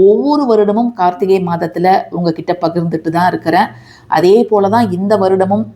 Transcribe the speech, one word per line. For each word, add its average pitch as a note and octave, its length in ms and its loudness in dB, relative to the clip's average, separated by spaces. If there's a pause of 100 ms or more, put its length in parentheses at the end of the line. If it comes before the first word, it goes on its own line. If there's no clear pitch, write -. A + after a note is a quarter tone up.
ஒவ்வொரு C4 460 2
வருடமும் A3 460 0
கார்த்திகை F#3 480 0
மாதத்துல F3 560 -2 (140)
உங்ககிட்ட E3+ 500 -4
பகிர்ந்துட்டு E3 500 -4
தான் E3+ 180 0
இருக்கிறேன். E3+ 420 -2 (360)
அதே F3 380 4
போல G3+ 240 0
தான் A3 220 0
இந்த G3 260 -2
வருடமும். F#3+ 600 0